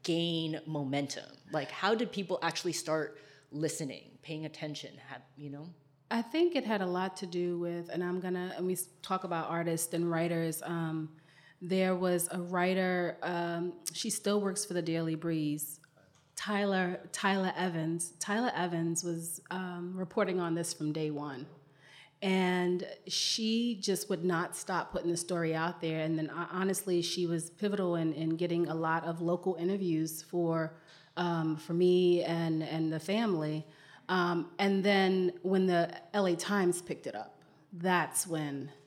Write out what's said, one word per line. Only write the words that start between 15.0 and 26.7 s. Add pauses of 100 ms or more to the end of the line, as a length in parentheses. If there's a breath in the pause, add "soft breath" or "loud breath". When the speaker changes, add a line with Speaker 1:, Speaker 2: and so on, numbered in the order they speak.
Speaker 2:
Breeze, (560)
Tyler, (120)
Tyler
Evans.
Tyler
Evans
was,
um,
reporting
on
this
from
day
one. (760 loud breath)
And (200)
she
just
would
not
stop
putting
the
story
out
there.
And
then,
uh,
honestly,